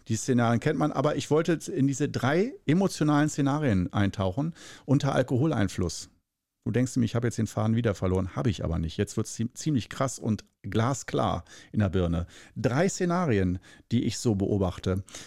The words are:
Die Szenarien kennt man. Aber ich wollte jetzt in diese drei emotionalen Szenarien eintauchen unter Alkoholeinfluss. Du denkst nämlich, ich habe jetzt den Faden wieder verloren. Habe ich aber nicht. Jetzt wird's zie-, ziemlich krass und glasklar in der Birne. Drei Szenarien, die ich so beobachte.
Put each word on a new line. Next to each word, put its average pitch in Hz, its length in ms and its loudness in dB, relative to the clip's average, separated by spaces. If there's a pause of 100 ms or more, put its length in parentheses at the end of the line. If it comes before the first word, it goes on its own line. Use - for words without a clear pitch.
Die 113 80 0
Szenarien 117 440 2
kennt 151 200 0
man. 151 120 2
Aber 147 240 0
ich - 160 -4
wollte 165 220 4
jetzt - 160 -4
in 135 180 2
diese 139 220 -2
drei 160 440 0 (120)
emotionalen 151 640 2
Szenarien 139 640 2
eintauchen 101 600 0 (320)
unter 139 280 2
Alkoholeinfluss. 123 960 0 (560)
Du 117 60 -2
denkst 123 240 0
nämlich, 120 160 2
ich - 40 -2
habe 120 120 0
jetzt - 100 -4
den 110 100 0
Faden 110 280 0
wieder 113 200 2
verloren. 92 400 0
Habe 143 140 0
ich - 140 -2
aber 82 140 -2
nicht. 82 200 -4
Jetzt - 200 -2
wird's 110 160 -4
zie-, 113 200 -4
ziemlich 143 360 -2
krass - 300 -4
und 110 240 -2 (200)
glasklar 110 800 -2 (280)
in - 80 -2
der 101 100 4
Birne. 85 380 0 (280)
Drei 123 320 0
Szenarien, 151 680 0 (340)
die 117 120 2
ich - 160 -4
so 113 160 2
beobachte. 95 680 0 (240)